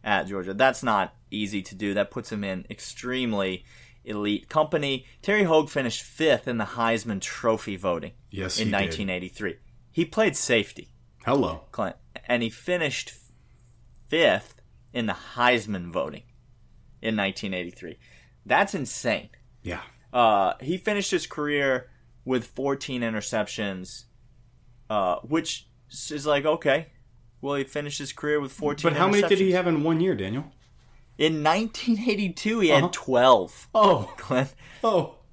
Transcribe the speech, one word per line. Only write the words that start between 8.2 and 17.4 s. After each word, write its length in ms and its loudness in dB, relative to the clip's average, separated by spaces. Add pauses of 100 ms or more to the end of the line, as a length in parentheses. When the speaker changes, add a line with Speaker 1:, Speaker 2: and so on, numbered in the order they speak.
Speaker 2:
Yes, 280 -4
Speaker 1:
in 80 0
Speaker 2:
he 60 0
did. 80 2
Speaker 1:
nineteen 300 -4
eighty-three. 480 -6 (340)
He 120 0
played 320 0
safety, 520 -2 (360)
Speaker 2:
Hello. 460 0
Speaker 1:
Clint, 240 -6 (320)
and 160 0
he 80 -2
finished 640 -4 (960)
fifth 520 2 (320)
in 140 -4
the 100 -4 (200)
Heisman 560 0
voting 320 -4 (760)
in 140 -2
nineteen 400 -4